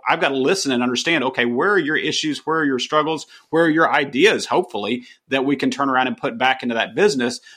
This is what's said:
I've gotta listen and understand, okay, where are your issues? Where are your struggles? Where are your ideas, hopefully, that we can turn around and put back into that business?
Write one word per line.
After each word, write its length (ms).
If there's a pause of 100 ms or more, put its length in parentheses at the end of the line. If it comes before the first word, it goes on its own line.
I've 140
gotta 160
listen 340
and 100
understand, 440
okay, 180
where 280
are 60
your 200
issues? 480
Where 140
are 60
your 140
struggles? 480 (220)
Where 160
are 40
your 240
ideas, 520
hopefully, 580 (240)
that 160
we 140
can 140
turn 180
around 180
and 80
put 220
back 260
into 120
that 200
business? 460 (160)